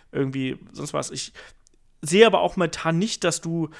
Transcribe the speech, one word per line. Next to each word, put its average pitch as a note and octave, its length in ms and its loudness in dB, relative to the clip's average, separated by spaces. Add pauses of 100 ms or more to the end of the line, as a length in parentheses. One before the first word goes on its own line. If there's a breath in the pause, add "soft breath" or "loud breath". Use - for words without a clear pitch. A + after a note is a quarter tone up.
(140)
irgendwie C3 440 -4 (140)
sonst - 220 -10
was. C#3+ 180 -4
Ich - 220 -10 (680 loud breath)
sehe F#3 240 6
aber F#3+ 140 6
auch F3 160 -2
momentan E3 420 0
nicht, G3 280 -2
dass E3 160 -2
du, E3 380 -4